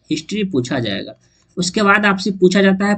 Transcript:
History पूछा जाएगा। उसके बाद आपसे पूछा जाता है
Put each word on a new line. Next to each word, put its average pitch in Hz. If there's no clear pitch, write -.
History 175
पूछा 139
जाएगा। 104
उसके 202
बाद 208
आपसे 196
पूछा 185
जाता 196
है 208